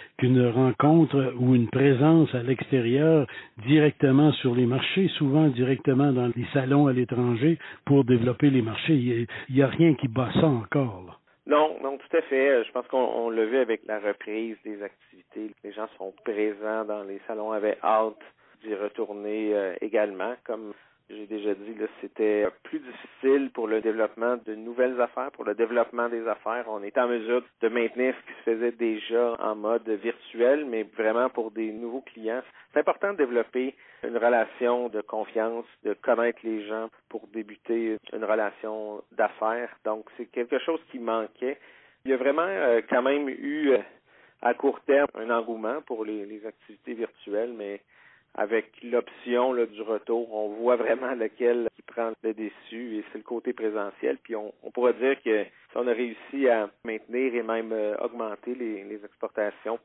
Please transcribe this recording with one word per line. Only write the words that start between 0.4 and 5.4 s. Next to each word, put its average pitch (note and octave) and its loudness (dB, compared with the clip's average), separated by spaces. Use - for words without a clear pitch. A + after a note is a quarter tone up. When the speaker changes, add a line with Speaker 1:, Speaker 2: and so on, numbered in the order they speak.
Speaker 1:
rencontre C3+ 4
ou B2 4
une A#2+ 6
présence C#3+ 6
à B2+ -2
l'extérieur, C3 2
directement D3 6
sur B2 0
les B2+ 4
marchés, C3 0
souvent D3+ 4